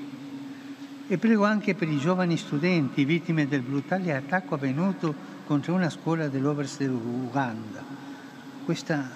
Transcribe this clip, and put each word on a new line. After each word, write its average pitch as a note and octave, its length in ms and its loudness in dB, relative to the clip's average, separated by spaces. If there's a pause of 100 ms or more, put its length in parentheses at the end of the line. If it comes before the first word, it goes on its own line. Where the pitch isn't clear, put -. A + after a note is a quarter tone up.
(1080)
E F3+ 120 2
prego A3 260 6
anche G#3 300 2
per E3+ 120 0
i D3 120 2
giovani F3 380 4
studenti D3 680 2
vittime D#3 420 2
del C3+ 140 2
brutale C#3+ 540 0
attacco E3 400 0
avvenuto D3+ 580 0 (320)
contro D3+ 300 2
una F3 160 2
scuola D#3+ 360 0
dell'Ovest C#3 520 0
Uganda. A#2+ 1040 -2 (840)
Questa D#3 500 -2